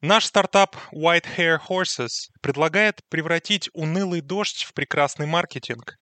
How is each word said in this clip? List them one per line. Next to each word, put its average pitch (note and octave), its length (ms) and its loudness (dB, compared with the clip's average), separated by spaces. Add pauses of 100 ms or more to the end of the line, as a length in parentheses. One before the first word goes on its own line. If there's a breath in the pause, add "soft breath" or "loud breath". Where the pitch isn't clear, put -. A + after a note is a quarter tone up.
Наш G#3 240 4
стартап G3 500 4 (180)
White E3+ 300 2 (140)
Hair E3 220 2 (100)
Horses F3+ 580 -4 (140)
предлагает D#3+ 580 0 (100)
превратить E3 600 -2
унылый F3 480 -2
дождь F3+ 480 -4
в - 60 -20
прекрасный C#3+ 520 -2
маркетинг. D3+ 680 -4 (120)